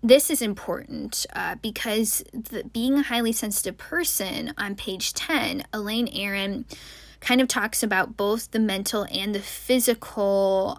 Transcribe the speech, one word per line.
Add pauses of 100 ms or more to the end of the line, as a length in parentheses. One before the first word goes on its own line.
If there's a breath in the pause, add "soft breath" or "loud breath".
This
is
important,
uh,
because (120)
the,
being
a
highly
sensitive
person
on
page
ten,
Elaine
Aron (540 loud breath)
kind
of
talks
about
both
the
mental
and
the
physical,